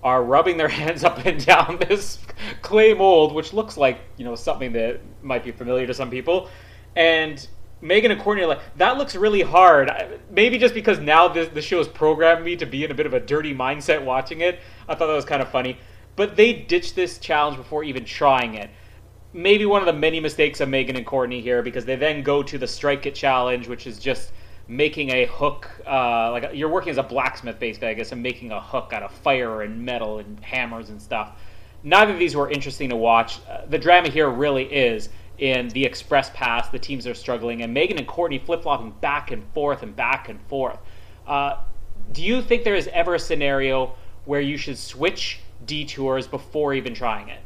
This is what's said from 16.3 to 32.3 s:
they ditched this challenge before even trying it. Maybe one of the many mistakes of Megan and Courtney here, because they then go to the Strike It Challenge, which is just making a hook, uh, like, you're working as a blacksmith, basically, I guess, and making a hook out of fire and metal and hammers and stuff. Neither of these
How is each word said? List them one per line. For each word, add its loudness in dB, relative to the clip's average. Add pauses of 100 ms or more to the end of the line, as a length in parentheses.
they 6
ditched -2
this -4
challenge 0
before -6
even -8
trying 2
it. -10 (640)
Maybe 4
one 4
of 0
the 4
many 0
mistakes 0
of 0
Megan 0
and -8
Courtney -2
here, 0
because -6
they -2
then -2
go 0
to -8
the -4
Strike -2
It -6
Challenge, 0
which -10
is -12
just -2 (340)
making -2
a 4
hook, -2 (180)
uh, 0
like, -6
you're -2
working -2
as -2
a 0
blacksmith, -4
basically, -4
I -2
guess, -8
and -10
making -8
a -6
hook -6
out -6
of -12
fire -2
and -8
metal -6
and -14
hammers -8
and -16
stuff. -8 (440)
Neither 6
of -6
these 0